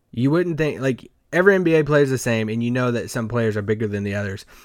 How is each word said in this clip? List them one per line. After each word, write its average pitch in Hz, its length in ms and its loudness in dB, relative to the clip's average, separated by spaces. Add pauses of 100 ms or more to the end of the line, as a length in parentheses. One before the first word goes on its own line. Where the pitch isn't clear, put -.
(100)
you 127 220 -2
wouldn't 170 260 0
think, 139 220 -2
like, 131 300 -4 (220)
every 180 220 6
N 185 80 2
B 165 140 2
A 156 80 4
player 147 180 4
is 135 80 2
the 131 80 0
same, 113 300 -2
and 113 140 -4
you 120 100 -2
know 127 180 0
that 110 200 -4
some 113 180 -6
players 110 280 0
are 104 60 -4
bigger 110 240 -2
than 101 180 -4
the 101 120 -4
others, 101 280 -6 (200)